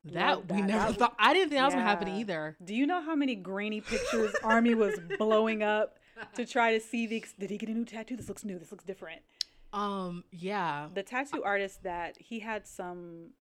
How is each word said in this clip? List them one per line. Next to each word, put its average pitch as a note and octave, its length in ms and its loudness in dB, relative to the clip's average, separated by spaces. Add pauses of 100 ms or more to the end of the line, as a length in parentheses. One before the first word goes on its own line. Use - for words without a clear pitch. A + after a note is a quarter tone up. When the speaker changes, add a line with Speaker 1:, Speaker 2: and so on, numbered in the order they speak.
Speaker 1:
That F#3+ 320 2
Speaker 2:
Love F#3 120 -10
Speaker 1:
we G3 120 0
Speaker 2:
that. G3 60 2
Speaker 1:
never G#3 240 2
Speaker 2:
That G#3+ 60 -2
Speaker 1:
thought. A#3 220 4
I A3+ 140 8
didn't F4+ 160 4
think C#4+ 100 2
that C4 60 6
was C#4 100 4
gonna B3+ 100 2
happen G3+ 220 2
Speaker 2:
yeah. F#3+ 120 -4
Speaker 1:
either. D#3+ 440 -4
Speaker 2:
Do F3+ 100 -8
you C4 140 2
know F4+ 140 0
how D#4+ 140 -4
many C#4 200 2
grainy G3+ 460 -4
pictures A3 580 0
<laughs> - 40 -4
Army A3+ 300 6
was G#3 240 4 (220)
blowing A3 420 4
up G#3+ 380 2 (360)
to A#3+ 100 -2
try A#3 280 4
to A3 60 2
see A#3 260 -4
the A3+ 120 -4
ex-, A3 200 -10
did F#3+ 140 -6
he G#3 60 -6
get A3 120 -6
a A3 40 -4
new A#3 120 -2
tattoo? A3+ 300 -10
This G#3+ 120 -10
looks F#3+ 160 -10
new. G3 140 -6
This D#3+ 140 -14
looks F#3 140 -18
different. E3+ 360 -12 (500)
Speaker 1:
Um, G3 600 -4
yeah. E3+ 600 -4
Speaker 2:
The G3 100 -4
tattoo C4+ 400 -6
artist G3 400 -2
that F3 340 -6
he - 220 -12
had G#3+ 260 -8
some F3 680 -14 (180)